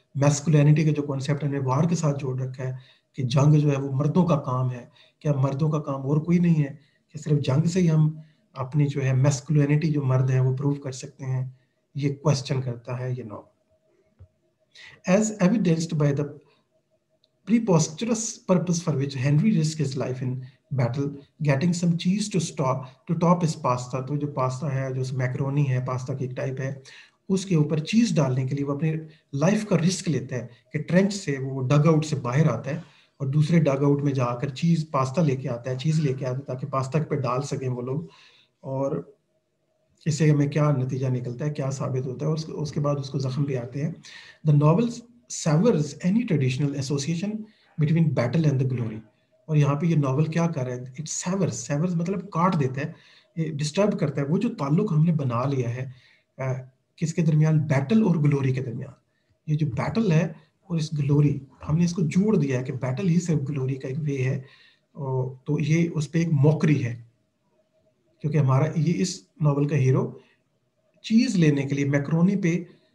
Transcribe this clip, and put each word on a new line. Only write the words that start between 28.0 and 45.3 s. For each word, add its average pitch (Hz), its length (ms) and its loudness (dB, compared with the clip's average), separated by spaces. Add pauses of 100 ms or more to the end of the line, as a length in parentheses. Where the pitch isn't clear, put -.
डालने 131 300 2
के 131 80 -4
लिए 143 100 -2
वो 139 100 -4
अपनी 160 180 -2 (420)
life 190 300 0
का 185 120 2
risk 180 320 -2
लेता 123 280 -4
है 113 140 -10 (220)
कि 151 60 -6
ट्रेंच 190 340 2
से 139 260 -6
वो 135 220 -6
dugout 147 440 4
से 143 120 -4
बाहर 127 320 2
आता 117 220 -4
है 170 140 -6 (360)
और 139 80 -4
दूसरे 151 300 2
dugout 143 440 2
में 143 100 0
जाकर 127 380 -2
cheese, 160 400 0
pasta 131 320 0
लेके 131 260 0
आता 120 220 -6
है, 131 80 -4
cheese 160 220 0
लेके 135 240 -2
आता 127 120 -4
है 139 80 -10
ताकि 131 220 -8
pasta 135 320 -2
पे 151 180 -2
डाल 123 240 -2
सकें 131 280 -6
वो 123 140 -4
लोग। 135 260 -6 (560)
और 139 540 -6 (880)
इससे 156 240 2
हमें 143 200 2
क्या 151 220 2
नतीजा 127 360 -2
निकलता 123 360 -4
है, 147 60 -2
क्या 139 200 -4
साबित 127 340 -4
होता 123 220 -6
है, 156 60 0
उसके, 156 200 -6
उसके 147 280 -6
बाद 143 160 0
उसको 139 220 -6
जख्म 131 260 -2
भी 139 100 -2
आते 123 260 -6
हैं। - 220 -6 (440)
The 147 120 6
novel 170 340 4 (400)